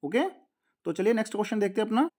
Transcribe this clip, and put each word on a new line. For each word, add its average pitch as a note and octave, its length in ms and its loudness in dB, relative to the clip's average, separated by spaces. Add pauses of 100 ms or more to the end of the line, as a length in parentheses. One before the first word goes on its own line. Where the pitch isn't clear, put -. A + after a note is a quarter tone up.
ओके, F#3+ 200 0 (640)
तो E3+ 60 -2
चलिए G3 200 2
नेक्स्ट A3 220 -2
क्वेश्चन G#3 260 -2
देखते G3+ 200 0
हैं G#3+ 80 0
अपना। A#3+ 200 2 (100)